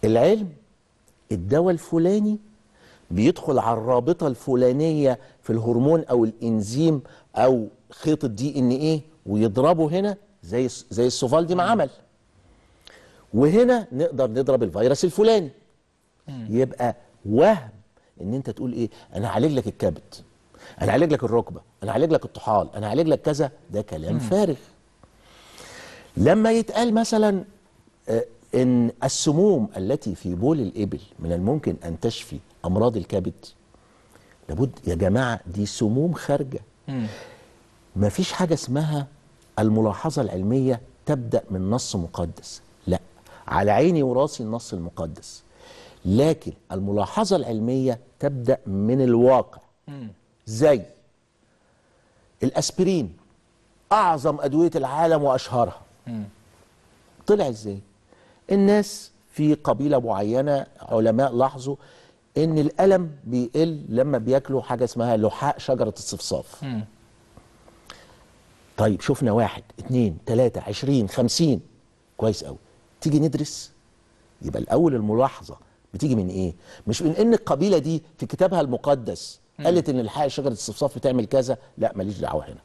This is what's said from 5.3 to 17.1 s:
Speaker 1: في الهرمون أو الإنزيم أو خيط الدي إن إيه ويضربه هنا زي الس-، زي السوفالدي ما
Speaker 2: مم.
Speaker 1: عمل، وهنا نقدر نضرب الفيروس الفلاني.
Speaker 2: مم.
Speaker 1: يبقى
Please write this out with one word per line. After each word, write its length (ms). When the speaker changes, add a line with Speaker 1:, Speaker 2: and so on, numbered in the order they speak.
Speaker 1:
في 80
الهرمون 540
أو 200
الإنزيم 800
أو 320
خيط 340
الدي 340
إن 120
إيه 300
ويضربه 600
هنا 280
زي 240
الس-، 240
زي 160
السوفالدي 480
ما 100
Speaker 2:
مم. 60
Speaker 1:
عمل، 200
وهنا 580
نقدر 380
نضرب 320
الفيروس 420
الفلاني. 460
Speaker 2:
مم. 220
Speaker 1:
يبقى 460